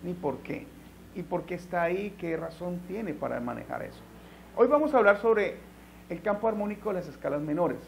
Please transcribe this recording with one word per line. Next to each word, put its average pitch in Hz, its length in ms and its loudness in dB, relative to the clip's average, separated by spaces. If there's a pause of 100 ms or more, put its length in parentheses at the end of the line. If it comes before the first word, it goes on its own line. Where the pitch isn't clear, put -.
ni 175 80 -4
por 147 280 -4
qué, - 260 -8 (480)
y 180 80 -8
por 175 220 -4
qué 185 100 -8
está 175 300 -2
ahí, 196 340 -2
qué 165 180 -4
razón 175 500 -6
tiene 190 280 -6
para 123 260 -4
manejar 120 420 -6
eso. - 200 -12 (540)
Hoy 247 120 8
vamos 294 240 4
a 262 60 6
hablar 202 180 8
sobre 214 400 2 (540)
el 170 100 -6
campo 208 280 0
armónico 208 420 -2
de 190 60 0
las 156 120 -4
escalas 135 320 -2
menores. 135 480 0